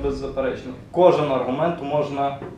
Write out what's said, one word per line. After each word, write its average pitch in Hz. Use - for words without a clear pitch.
беззаперечним. 131
Кожен 151
аргумент 131
можна 139